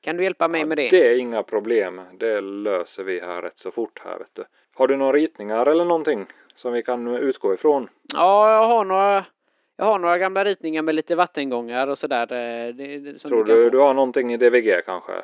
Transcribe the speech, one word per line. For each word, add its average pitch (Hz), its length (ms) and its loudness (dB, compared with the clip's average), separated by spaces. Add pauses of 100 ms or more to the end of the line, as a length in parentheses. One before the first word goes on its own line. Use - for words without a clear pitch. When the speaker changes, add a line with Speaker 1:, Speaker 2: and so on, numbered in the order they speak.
Speaker 1:
Kan 165 140 -4
du 180 60 -2
hjälpa 175 240 -2
mig 165 140 -2
Speaker 2:
Ja, 151 60 -4
Speaker 1:
med 156 100 -2
det? 135 120 0
Speaker 2:
det 175 220 6
är 127 80 2
inga 117 240 -4
problem. 101 580 -2 (180)
Det 110 220 -2
löser 98 640 -6
vi 92 160 -4
här 87 220 -10
rätt 87 180 -12
så 92 120 -10
fort - 340 -8
här, 90 140 -12
vet 87 160 -16
du. 92 80 -12 (320)
Har 131 120 2
du 135 100 0
några 135 160 0
ritningar 117 520 0
eller 160 200 4
någonting 151 400 -2 (300)
som 120 180 -8
vi 120 100 -2
kan 120 240 -4
utgå 123 460 -2
ifrån? 139 340 0 (260)
Speaker 1:
Ja, 202 380 4
jag 220 160 4
har 233 180 2
några, 196 400 0 (520)
jag 190 80 -4
har 208 140 2
några 175 180 2
gamla 190 280 -2
ritningar 160 360 -4
med 156 140 -2
lite 160 200 -2
vattengångar 131 720 -2
och 139 100 -6
sådär, 135 240 -4 (120)
eh, 120 420 -8
det, 139 240 -14
det, 143 220 -18
som 147 80 -14
Speaker 2:
Tror 113 140 2
Speaker 1:
du 107 80 -2
kan 113 120 6
Speaker 2:
du 120 60 6
Speaker 1:
få. 131 80 2
Speaker 2:
du - 60 6
har 139 100 6
någonting 131 400 0
i 117 40 -4
D 120 120 6
V 120 120 4
G 95 240 2
kanske? 92 260 -10 (120)